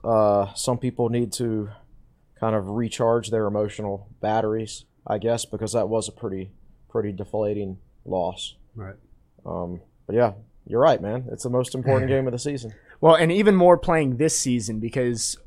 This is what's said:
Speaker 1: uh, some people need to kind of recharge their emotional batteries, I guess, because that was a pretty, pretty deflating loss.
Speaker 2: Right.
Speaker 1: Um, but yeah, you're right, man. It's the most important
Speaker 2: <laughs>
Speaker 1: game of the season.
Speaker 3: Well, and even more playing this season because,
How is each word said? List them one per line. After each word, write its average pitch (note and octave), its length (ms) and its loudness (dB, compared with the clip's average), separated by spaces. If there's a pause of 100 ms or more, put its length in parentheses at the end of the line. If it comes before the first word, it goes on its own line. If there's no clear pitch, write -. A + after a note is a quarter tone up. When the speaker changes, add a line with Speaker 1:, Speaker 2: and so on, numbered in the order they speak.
Speaker 1:
uh, G#2 500 4
some B2 240 -2
people B2 320 -2
need A#2+ 240 -2
to A2 340 -4 (720)
kind A2 160 0
of F#2+ 140 -4
recharge A2+ 600 0
their A2 160 0
emotional G#2 600 -4 (140)
batteries, A2 600 -2 (220)
I G#2+ 120 -2
guess, A2+ 260 -2
because G#2+ 300 -8
that G#2 140 0
was A2 200 -2
a - 40 -14
pretty, F#2+ 400 -10 (360)
pretty G#2 240 -4
deflating G#2 640 -6 (280)
loss. F2+ 480 -4 (200)
Speaker 2:
Right. G2 220 -14 (480)
Speaker 1:
Um, F2 360 -8 (260)
but G2+ 100 -4
yeah, A#2 160 4 (340)
you're A#2 140 0
right, C#3 220 4
man. A#2+ 300 -6
It's - 100 -10
the B2 80 -4
most B2 240 -2
important C3 360 0
Speaker 2:
<laughs> C3+ 40 2
Speaker 1:
game C3 120 0
of B2 60 -2
the B2 60 -6
season. B2+ 340 -6 (280)
Speaker 3:
Well, D#3+ 160 8
and E3 140 4
even G3+ 260 6
more F3 200 8
playing D#3+ 400 0
this D#3 220 2
season A2+ 420 -2
because, A#2 560 -2 (100)